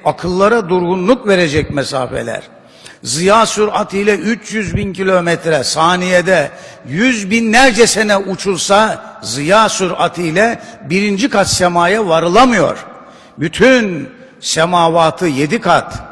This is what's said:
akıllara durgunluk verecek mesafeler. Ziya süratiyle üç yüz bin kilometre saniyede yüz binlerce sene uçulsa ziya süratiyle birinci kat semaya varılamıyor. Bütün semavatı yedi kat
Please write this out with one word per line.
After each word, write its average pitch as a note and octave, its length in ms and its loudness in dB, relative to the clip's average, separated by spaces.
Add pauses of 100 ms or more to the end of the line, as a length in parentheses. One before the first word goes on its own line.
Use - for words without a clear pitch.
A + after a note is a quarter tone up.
akıllara F#3+ 640 0
durgunluk F#3 600 0
verecek D#3+ 420 0
mesafeler. B2+ 720 -6 (600)
Ziya F#3 440 2
süratiyle G3+ 680 -2
üç G3+ 400 -6
yüz F#3+ 220 -6
bin G3+ 160 -6
kilometre E3+ 720 0
saniyede F3+ 840 0 (380)
yüz G3+ 420 -2
binlerce A#3 560 4
sene G#3 300 0
uçulsa G3 880 0 (180)
ziya D#3 460 2
süratiyle F3 920 -2 (300)
birinci G3+ 400 0
kat G3 180 2
semaya F3 600 0
varılamıyor. F3 760 2 (520)
Bütün F#3 720 2 (320)
semavatı E3 880 0
yedi D3 340 -2
kat - 520 0